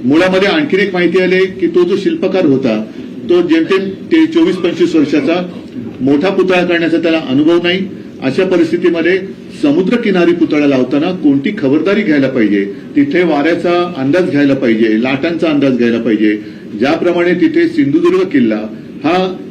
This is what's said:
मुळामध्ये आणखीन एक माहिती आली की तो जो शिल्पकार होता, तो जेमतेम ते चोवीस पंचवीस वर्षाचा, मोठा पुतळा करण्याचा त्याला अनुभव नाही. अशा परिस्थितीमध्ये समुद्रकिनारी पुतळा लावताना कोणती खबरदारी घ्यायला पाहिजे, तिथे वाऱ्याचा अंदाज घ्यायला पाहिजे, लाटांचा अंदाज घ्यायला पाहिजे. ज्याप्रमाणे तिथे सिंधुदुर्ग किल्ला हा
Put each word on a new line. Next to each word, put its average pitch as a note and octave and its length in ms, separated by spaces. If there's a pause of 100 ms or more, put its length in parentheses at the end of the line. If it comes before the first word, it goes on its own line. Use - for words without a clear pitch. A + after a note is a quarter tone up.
मुळामध्ये F#3 460
आणखीन D#3+ 300
एक G3 140
माहिती F3+ 280
आली F#3 240
की F#3 220
तो F3 160
जो F#3+ 140
शिल्पकार F3+ 480
होता, A#2+ 400 (440)
तो F3 120
जेमतेम E3+ 480
ते D#3+ 360
चोवीस E3 300
पंचवीस E3+ 400
वर्षाचा, D#3+ 540 (520)
मोठा C#3+ 280
पुतळा F3+ 360
करण्याचा E3+ 320
त्याला D#3+ 320
अनुभव D3+ 340
नाही. F3 160 (420)
अशा C#3 240
परिस्थितीमध्ये E3+ 760 (420)
समुद्रकिनारी F3+ 720
पुतळा D3+ 320
लावताना C#3 460
कोणती D3 460
खबरदारी D#3+ 440
घ्यायला D3+ 260
पाहिजे, G2+ 460 (220)
तिथे D3 280
वाऱ्याचा E3+ 760
अंदाज C#3+ 340
घ्यायला C#3+ 220
पाहिजे, A2+ 500
लाटांचा D#3+ 460
अंदाज C#3 280
घ्यायला A#2 220
पाहिजे. G#2+ 600 (180)
ज्याप्रमाणे F3 540
तिथे E3+ 340
सिंधुदुर्ग E3+ 600
किल्ला A2 360 (400)
हा F3+ 340 (140)